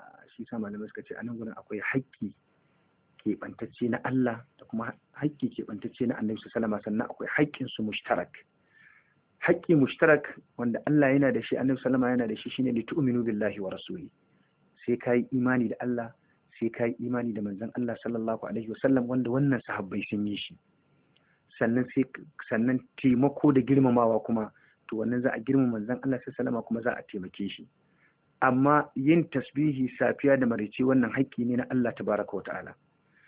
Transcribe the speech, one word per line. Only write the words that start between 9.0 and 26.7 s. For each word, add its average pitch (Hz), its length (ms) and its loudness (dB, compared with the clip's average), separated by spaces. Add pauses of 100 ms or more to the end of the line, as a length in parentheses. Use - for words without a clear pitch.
Haƙƙi 170 320 2
mushtarak 147 480 6 (340)
wanda 120 300 -2
Allah 147 240 6
yana 139 220 4
da 117 80 0
shi, - 160 -4
Annabi 127 260 0
sallama 127 320 2
yana 123 120 0
da 107 80 -4
shi, - 140 -12
shine 127 260 -2
"Litu'minu 123 480 0
billahi 104 360 -2
wa 95 120 -6
rasuli." 92 380 -12 (760)
Sai 120 120 0
ka 123 160 -4
yi 120 200 2
imani 127 360 0
da - 120 -4
Allah, 120 320 -4 (460)
sai 113 100 -2
ka 120 160 -2
yi 117 180 -2
imani 120 300 -4
da 107 80 -4
manzon 101 340 -6
Allah 117 300 -4
sallallahu 113 420 -4
alaihi 107 240 -6
wasallam, 131 360 2
wanda 123 220 -2
wannan 135 380 2
sahabbai 101 420 -4
sun 104 160 -2
yi 104 120 -4
shi. - 200 -12 (1000)
Sannan 123 340 2
sai, 131 120 2 (440)
sannan 123 300 0 (240)
taimako 135 500 4
da 131 60 6
girmamawa 120 640 4
kuma, 110 260 -2 (380)
to, - 80 -8
wannan 117 280 -2
za 131 120 2
a - 60 -6
girmama 123 380 2
manzon 120 260 -4
Allah 131 180 -2
sallallahu - 0 -
alaihi 131 160 -14
wasallama, 120 260 -4
kuma 113 180 -4